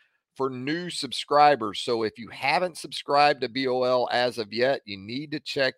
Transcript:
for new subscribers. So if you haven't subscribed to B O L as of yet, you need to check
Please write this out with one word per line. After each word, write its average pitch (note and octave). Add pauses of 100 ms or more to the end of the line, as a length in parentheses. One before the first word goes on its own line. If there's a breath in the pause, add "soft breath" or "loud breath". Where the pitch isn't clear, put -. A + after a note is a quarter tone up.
(360)
for C3+
new D3+
subscribers. C#3+
So A#2
if G#2+
you G#2
haven't D#3+
subscribed D3
to B2+
B C3
O B2+
L B2+
as A#2+
of G#2
yet, B2
you G2+
need A#2+
to D3+
check C3